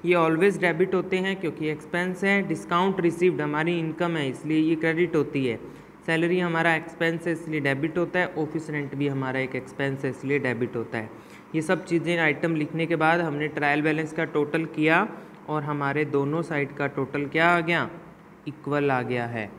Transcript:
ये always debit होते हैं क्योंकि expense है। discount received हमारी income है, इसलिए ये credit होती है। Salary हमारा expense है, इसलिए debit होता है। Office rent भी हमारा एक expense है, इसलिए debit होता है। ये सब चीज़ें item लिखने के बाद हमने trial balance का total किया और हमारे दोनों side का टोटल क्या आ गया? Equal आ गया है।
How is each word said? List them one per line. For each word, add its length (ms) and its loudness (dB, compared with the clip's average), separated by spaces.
ये 100 6
always 460 4
debit 340 2
होते 220 0
हैं 180 0
क्योंकि 340 -4
expense 540 -4
है। 240 4
discount 540 0
received 400 4
हमारी 380 0
income 380 0
है, 120 0
इसलिए 300 0
ये 160 4
credit 400 0
होती 300 0
है। 140 -2
Salary 340 2
हमारा 360 2
expense 520 -2
है, 60 0
इसलिए 260 -4
debit 380 0
होता 220 0
है। 80 2
Office 320 -4
rent 260 -4
भी 120 0
हमारा 320 -2
एक 160 -4
expense 480 -4
है, 60 -2
इसलिए 300 0
debit 360 -2
होता 220 -4
है। 120 -6
ये 60 2
सब 240 -2
चीज़ें 320 0
item 380 2
लिखने 300 0
के 100 2
बाद 260 4
हमने 260 -2
trial 340 0
balance 320 0
का 120 0
total 400 0
किया 420 2
और 140 -2
हमारे 420 0
दोनों 360 0
side 340 -4
का 120 -2
टोटल 380 -4
क्या 240 2
आ 100 4
गया? 300 0
Equal 440 0
आ 100 2
गया 240 -2
है। 340 -6